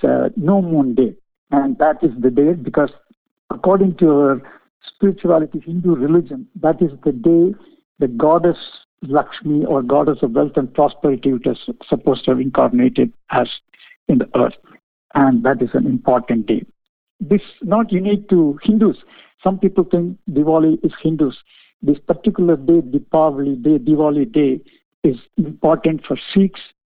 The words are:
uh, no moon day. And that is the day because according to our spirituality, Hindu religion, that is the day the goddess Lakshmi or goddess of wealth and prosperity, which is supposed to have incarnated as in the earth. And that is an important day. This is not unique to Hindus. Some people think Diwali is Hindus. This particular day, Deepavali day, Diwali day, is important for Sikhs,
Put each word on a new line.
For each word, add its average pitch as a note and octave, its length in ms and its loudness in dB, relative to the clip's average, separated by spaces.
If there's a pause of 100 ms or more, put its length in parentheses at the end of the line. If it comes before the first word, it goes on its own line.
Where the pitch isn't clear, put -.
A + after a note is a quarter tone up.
uh, C3 320 0
no F#3+ 260 0
moon D3+ 320 0
day. A2+ 220 0 (340)
And C#3 300 -2
that D3+ 240 2
is D3+ 160 0
the B2 100 2
day C#3+ 240 2
because D3 380 -2 (580)
according F#3+ 480 0
to D#3+ 140 4
our C#3 300 2 (440)
spirituality, E3+ 800 -2
Hindu E3+ 300 0
religion, C#3+ 520 -2 (140)
that D#3 180 0
is E3 120 0 (120)
the D3+ 80 0
day E3+ 440 2 (420)
the C#3+ 100 -2
goddess D#3+ 500 0 (440)
Lakshmi D3 640 -2
or C#3 160 -2
goddess C#3 400 0
of A#2 120 -2
wealth C#3+ 240 0
and C3 140 -4
prosperity, C#3 640 0
which A#2+ 140 -4
is A#2+ 100 -4 (320)
supposed B2+ 360 -2
to C3 60 0
have B2+ 80 0
incarnated B2+ 720 0 (200)
as B2 180 -2 (580)
in C#3 120 4
the A#2+ 160 -4
earth. A#2+ 180 0 (640)
And C3 280 2
that C3+ 200 0
is A#2 100 -4
an B2+ 140 0
important B2 580 -2
day. - 180 -2 (560)
This G3 220 0
is - 260 -14
not G#3+ 240 0
unique G3 380 -2
to D3+ 320 2
Hindus. G#3 360 2 (460)
Some F#3+ 140 0
people F#3 280 0
think F3 340 -2 (100)
Diwali D#3+ 560 2
is D3+ 60 0 (100)
Hindus. D#3 340 -2 (460)
This C#3+ 160 0
particular E3+ 600 0
day, E3 240 2
Deepavali C#3 840 -2
day, D3 160 2
Diwali D3 520 0
day, C#3 300 0 (420)
is C3 140 2 (180)
important D#3+ 720 -2
for - 100 -4 (160)
Sikhs, G3 300 2 (360)